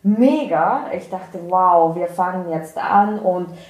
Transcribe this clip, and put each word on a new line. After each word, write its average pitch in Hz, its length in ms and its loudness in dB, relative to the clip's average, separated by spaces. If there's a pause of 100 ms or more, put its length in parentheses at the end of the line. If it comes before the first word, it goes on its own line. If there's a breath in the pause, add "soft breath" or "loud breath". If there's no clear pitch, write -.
mega. 226 840 2 (100)
Ich - 140 -12
dachte, 185 300 -12 (100)
wow, 175 440 4
wir 175 120 -4
fangen 180 440 -4
jetzt 160 280 -8
an 208 400 2
und 180 300 -2 (220 loud breath)